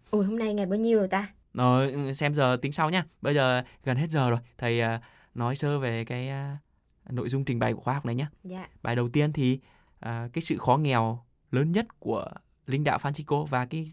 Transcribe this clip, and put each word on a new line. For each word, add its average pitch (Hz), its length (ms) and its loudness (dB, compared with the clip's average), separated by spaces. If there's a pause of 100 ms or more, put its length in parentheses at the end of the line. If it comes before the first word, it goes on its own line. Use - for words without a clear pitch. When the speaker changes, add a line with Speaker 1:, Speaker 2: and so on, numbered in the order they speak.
(120)
Speaker 1:
Ui, 208 140 2
hôm 220 140 -2
nay 214 140 -2
ngày 202 120 0
bao 196 140 0
nhiêu 226 200 4
rồi 190 80 2
ta? 196 200 -2 (260)
Speaker 2:
Rồi, 127 380 4
ừ, 135 220 -4
xem 147 200 0
giờ 127 280 4
tính 139 100 -4
sau 156 180 0
nhá. 180 160 0 (160)
Bây 143 140 2
giờ 127 280 4 (200)
gần 127 140 0
hết 160 120 0
giờ 139 200 2
rồi. 117 100 2 (180)
Thầy, 117 240 0
à, 113 200 0 (340)
nói 123 200 -2
sơ 147 240 0
về 117 260 -2
cái, 123 240 -6
à, 139 280 -6 (520)
nội 123 200 -4
dung 135 160 -2
trình 120 140 -2
bày 117 140 2
của - 80 -10
khóa 123 120 -2
học 143 120 -6
này 117 100 -2
nhá. 143 140 -4 (140)
Speaker 1:
Dạ. 185 240 -12 (160)
Speaker 2:
Bài 117 120 -2
đầu 120 140 0
tiên 147 240 2
thì, 135 260 2 (400)
à, 117 340 -8
cái - 80 -6
sự - 160 -2
khó 127 200 4
nghèo 120 420 2 (320)
lớn 143 200 2
nhất 220 280 -2
của - 260 -4 (400)
linh 139 180 -2
đạo 147 140 2
Francisco 147 480 -2
và 127 200 -2
cái 156 280 -8